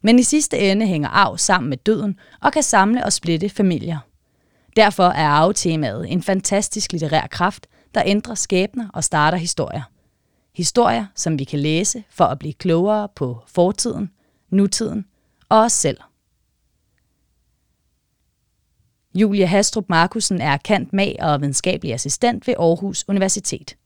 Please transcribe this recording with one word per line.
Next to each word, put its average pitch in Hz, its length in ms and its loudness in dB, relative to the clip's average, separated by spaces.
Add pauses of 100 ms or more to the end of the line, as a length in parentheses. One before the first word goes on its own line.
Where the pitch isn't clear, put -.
Men 226 160 6
i 254 40 6
sidste - 360 0
ende 202 280 2
hænger 156 220 0
arv 190 300 2
sammen 165 320 0
med 131 60 -4
døden 208 420 -2 (220)
og 269 120 0
kan 311 100 0
samle 220 420 2
og - 80 -2
splitte 165 360 -2
familier. 170 500 -2 (760)
Derfor 208 280 4
er 160 240 2
arvetemaet 156 840 0
en 170 100 0
fantastisk 202 720 -2
litterær 151 340 -2
kraft, - 400 -4 (280)
der - 120 0
ændrer 214 280 -2
skæbner 196 600 -2
og 165 100 -6
starter 160 340 2
historier. 160 440 -6 (720)
Historier, 226 600 0
som 160 240 -4
vi 135 60 -4
kan - 140 -6
læse 165 520 -2
for - 140 2
at 135 140 -2
blive 151 140 -10
klogere 202 640 0
på 123 300 -6
fortiden, 190 640 -2 (400)
nutiden 196 560 0 (420)
og 220 100 6
os 226 140 4
selv. - 260 -2 (3250)
Julie 196 320 2
Hastrup 196 420 0
Markussen 180 520 0
er 139 180 0
cand. - 340 -2
mag. 196 280 -2
og 147 200 0
videnskabelig 143 540 -2
assistent 220 520 -2
ved 254 120 0
Aarhus 170 500 0
Universitet. 190 760 -4